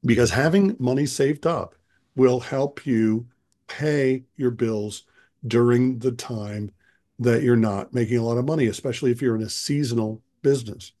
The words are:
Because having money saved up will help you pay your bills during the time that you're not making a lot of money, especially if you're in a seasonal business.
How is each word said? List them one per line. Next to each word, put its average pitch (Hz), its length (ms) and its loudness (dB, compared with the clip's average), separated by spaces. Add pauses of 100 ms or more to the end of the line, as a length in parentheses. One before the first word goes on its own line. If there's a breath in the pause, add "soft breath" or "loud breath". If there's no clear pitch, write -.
Because 120 260 4
having 185 480 2
money 131 260 0
saved 147 400 -2
up 165 300 -4 (400)
will 127 240 4
help 139 460 -4
you 113 420 0 (400)
pay 139 560 0 (140)
your 123 140 0
bills 110 520 -4 (440 soft breath)
during 120 520 4
the 123 120 -2
time 104 600 -10 (480)
that 117 240 2
you're 120 120 4
not 107 380 0
making 120 240 0
a 113 60 0
lot 117 140 -2
of 123 80 -2
money, 151 220 0
especially 123 440 -2
if 120 100 -2
you're 120 140 0
in 110 80 -4
a 107 60 -8
seasonal 117 720 -4 (200)
business. 131 580 -2